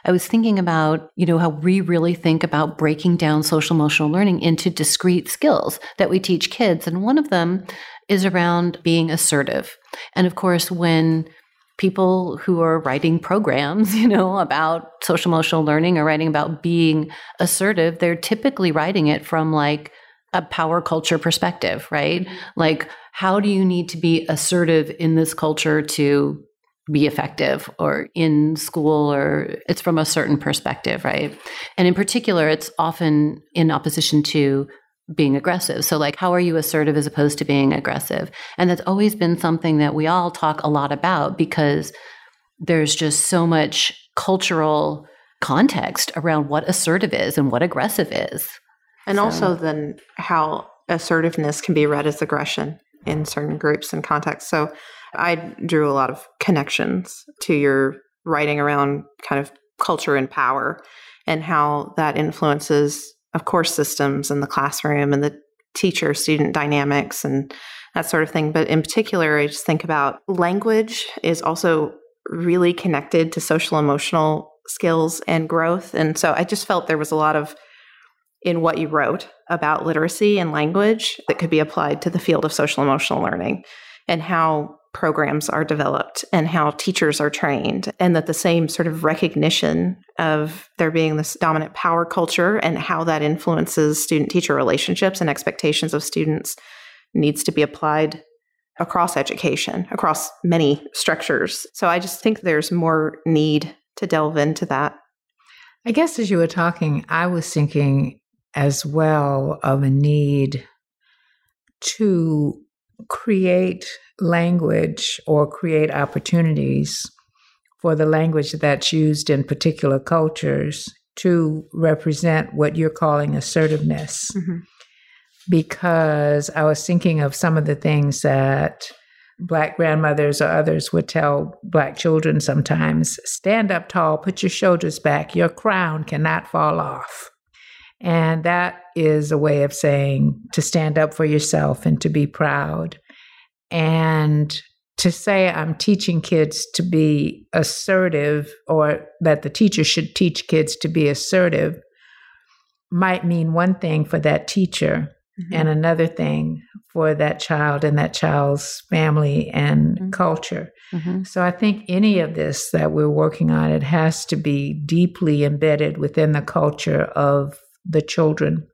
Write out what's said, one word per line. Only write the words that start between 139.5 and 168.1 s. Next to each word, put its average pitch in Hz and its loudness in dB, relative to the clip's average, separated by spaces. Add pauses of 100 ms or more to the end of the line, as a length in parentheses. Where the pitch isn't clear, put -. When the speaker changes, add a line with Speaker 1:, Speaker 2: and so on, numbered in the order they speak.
Speaker 3:
of 143 0
saying 139 2 (140)
to - 2
stand 156 0
up 156 2
for 160 0
yourself 151 0
and 151 4
to 160 0
be 147 2
proud. 156 -2 (760)
And 160 0 (360)
to 180 2
say 190 0
I'm 160 -4
teaching 185 0
kids 156 0 (100)
to 170 -2
be 156 0
assertive, 151 0 (140)
or 151 0 (160)
that 156 2
the 147 -6
teacher 190 2
should - -2
teach - 0
kids 156 0
to - -6
be 156 2
assertive, 160 0 (1120)
might 180 0
mean 170 0
one 180 2
thing 156 -2
for 160 -2
that 151 0
teacher 160 0 (320)
Speaker 2:
Mm-hmm. 170 -8
Speaker 3:
and 160 2
another 160 2
thing 156 -4 (300)
for 156 0
that 151 -2
child 147 -2
and 147 2
that 147 0
child's 143 -2
family 151 2
and 151 2
Speaker 1:
Mm-hmm. 185 -6
Speaker 3:
culture. 165 -2 (240)
Speaker 1:
Mm-hmm. 180 -4
Speaker 3:
So 185 -4
I 180 2
think 208 -2
any 190 4
of 160 -2
this 151 -4
that 156 2
we're 151 2
working 78 2
on, 156 2
it 156 0
has 160 0
to 165 -2
be 147 -2
deeply 165 2
embedded 151 0
within 151 2
the 147 0
culture 151 0 (100)
of 143 0 (280)
the 160 2
children. 156 0